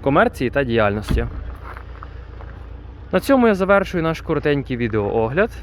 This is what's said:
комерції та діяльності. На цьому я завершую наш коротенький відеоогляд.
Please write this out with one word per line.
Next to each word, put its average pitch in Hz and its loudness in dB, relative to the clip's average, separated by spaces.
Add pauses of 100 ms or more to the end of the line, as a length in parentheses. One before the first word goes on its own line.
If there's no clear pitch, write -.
комерції 151 2
та 143 0
діяльності. 110 2 (1900)
На 185 2
цьому 254 4
я 214 6
завершую 190 2
наш 160 0
коротенький 143 0
відеоогляд. 113 2 (120)